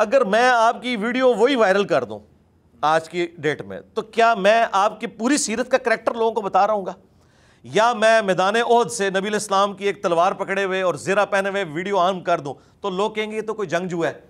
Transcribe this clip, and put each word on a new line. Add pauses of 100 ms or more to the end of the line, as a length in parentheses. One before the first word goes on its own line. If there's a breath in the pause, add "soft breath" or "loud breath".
अगर
मैं
आपकी
वीडियो
वही
वायरल
कर
दूं (680)
आज
की (140)
डेट
में, (160)
तो
क्या
मैं
आपकी
पूरी
सीरत
का
करैक्टर
लोगों
को
बता
रहा
हूँगा? (680 soft breath)
या
मैं
मैदान
ओहद
से
नबी
अलैहिस्सलाम
की
एक
तलवार
पकड़े
हुए
और
ज़िरा
पहने
हुए
वीडियो
ऑन
कर
दूं (280 soft breath)
तो
लोग
कहेंगे
ये
तो
कोई
जंगजू
है। (180)